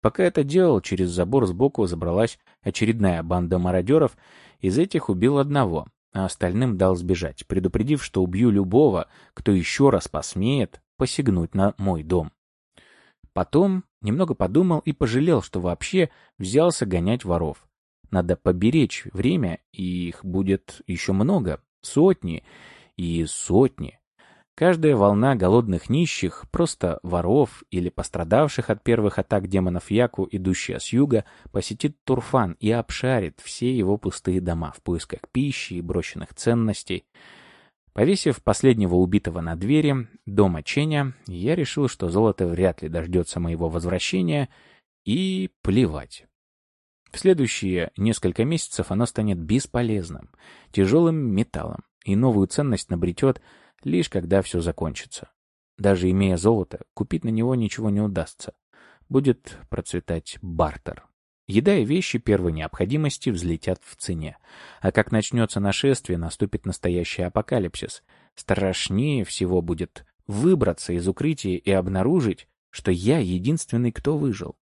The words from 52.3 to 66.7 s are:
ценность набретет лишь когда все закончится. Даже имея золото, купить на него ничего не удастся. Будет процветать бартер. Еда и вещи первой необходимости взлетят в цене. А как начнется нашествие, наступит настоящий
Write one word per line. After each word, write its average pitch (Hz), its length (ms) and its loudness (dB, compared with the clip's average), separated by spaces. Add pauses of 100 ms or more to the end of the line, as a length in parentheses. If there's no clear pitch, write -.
ценность 135 420 -2
набретет 90 520 0 (440)
лишь 165 240 0
когда 95 320 0
все - 180 -2
закончится. - 680 -6 (480)
Даже 95 320 2
имея 95 260 2
золото, 98 460 0 (120)
купить - 300 -4
на 120 60 -4
него 113 260 0
ничего 110 340 -2
не 101 120 2
удастся. 95 520 -6 (540)
Будет 135 500 0 (120)
процветать - 720 -8
бартер. 82 640 -4 (400)
Еда 151 300 2
и 117 80 2
вещи 151 320 -2
первой 92 340 0
необходимости 139 760 -4
взлетят 87 540 -4
в - 120 -20
цене. 78 420 -8 (440)
А - 100 0
как - 200 0
начнется 113 480 0
нашествие, 101 580 -2
наступит 85 480 -6
настоящий 87 560 -4